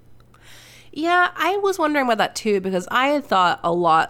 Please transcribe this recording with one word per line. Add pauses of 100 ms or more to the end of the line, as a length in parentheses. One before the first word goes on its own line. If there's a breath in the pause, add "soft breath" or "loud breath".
(920 loud breath)
Yeah,
I
was
wondering
about
that
too,
because
I
had
thought
a
lot